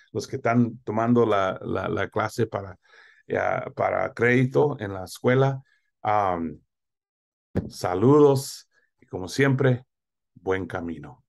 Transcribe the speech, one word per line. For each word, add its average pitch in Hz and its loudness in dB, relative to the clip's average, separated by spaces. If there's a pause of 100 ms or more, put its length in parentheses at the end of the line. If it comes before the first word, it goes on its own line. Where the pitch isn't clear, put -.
(120)
los 107 -6
que 107 -10
están 117 0
tomando 117 2
la, 98 0
la, 95 -6
la 92 -4
clase 110 -2
para, 98 -10 (580)
ah, 95 -2
para 95 -2
crédito 127 2
en 98 -6
la 92 -10
escuela. 131 0 (420)
Am, 90 0 (1080)
saludos 135 2 (320)
y - -20
como 92 -10
siempre, 131 2 (500)
buen 95 -4
camino. 82 -10